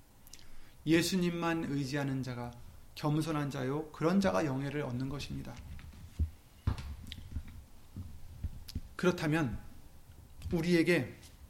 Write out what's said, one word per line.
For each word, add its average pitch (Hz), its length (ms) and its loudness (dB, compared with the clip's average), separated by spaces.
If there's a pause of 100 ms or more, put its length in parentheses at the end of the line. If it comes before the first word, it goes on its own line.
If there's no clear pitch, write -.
(840)
예수님만 170 840 4
의지하는 139 540 0
자가 120 280 -6 (440)
겸손한 151 560 2
자요, 139 400 -2
그런 180 280 4
자가 185 260 6
영예를 139 360 0
얻는 127 260 -2
것입니다. 139 460 -4 (3500)
그렇다면 165 640 4 (920)
우리에게, 165 640 6 (320)